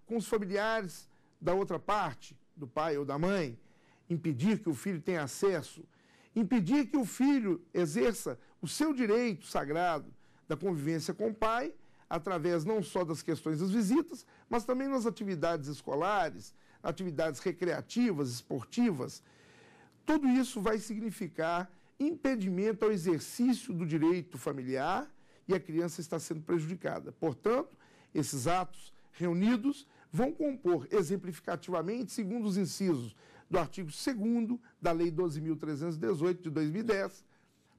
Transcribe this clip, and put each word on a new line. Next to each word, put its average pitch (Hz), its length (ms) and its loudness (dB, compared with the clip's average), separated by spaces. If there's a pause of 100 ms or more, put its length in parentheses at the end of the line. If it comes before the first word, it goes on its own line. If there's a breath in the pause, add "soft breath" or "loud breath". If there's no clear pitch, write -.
com 233 100 -2
os 208 100 -2
familiares 208 800 -2 (320 soft breath)
da 175 140 0
outra 190 240 0
parte, 185 580 -2 (200)
do 147 100 -12
pai 151 320 -2
ou 143 80 -2
da 139 140 -2
mãe, 165 400 0 (500 soft breath)
impedir 165 500 2
que 180 100 -4
o 151 40 2
filho 165 280 -4
tenha 170 220 -2
acesso, 165 600 0 (520 soft breath)
impedir 233 520 4
que 302 100 0
o 247 80 4
filho 247 560 2 (120)
exerça 175 680 0 (220 soft breath)
o 165 60 -6
seu 302 260 0
direito 233 520 2
sagrado 156 680 0 (360 soft breath)
da 156 80 -2
convivência 160 580 -2
com 220 160 -2
o 214 40 -6
pai, 233 420 0 (340 soft breath)
através 170 560 0
não 220 160 0
só 180 220 -2
das 156 180 -4
questões 156 380 -2
das 185 120 0
visitas, 240 540 2 (240 soft breath)
mas 233 140 0
também 254 240 0
nas 262 180 0
atividades 170 640 -2
escolares, 151 880 -2 (260 soft breath)
atividades 160 580 -2
recreativas, 165 880 0
esportivas. 139 920 -2 (840 loud breath)
Tudo 302 220 4
isso 247 340 4
vai 220 160 2
significar 185 920 -2 (280 soft breath)
impedimento 220 840 0
ao 214 60 6
exercício 196 840 0
do 170 120 -2
direito 160 520 2
familiar 139 720 -2 (380 soft breath)
e 185 60 4
a 185 60 2
criança 170 420 -2
está 165 180 -4
sendo 160 220 -6
prejudicada. 170 720 -2
Portanto, 214 680 0 (360 soft breath)
esses 139 340 -2
atos 180 460 -2 (180 soft breath)
reunidos 208 760 2 (240 soft breath)
vão 247 200 2
compor 285 600 0
exemplificativamente, 180 1200 -2
segundo 220 340 -4
os 190 120 0
incisos 147 580 0 (340 loud breath)
do 175 80 0
artigo 165 340 -4
segundo 233 680 0 (220 loud breath)
da 175 100 2
Lei 170 200 2
doze 156 280 0
mil 156 160 -2
trezentos 156 400 -4
e 156 40 -6
dezoito 180 440 0
de 160 60 -6
dois 151 200 0
mil 190 120 -4
e - 20 -4
dez, 196 420 -2 (540 soft breath)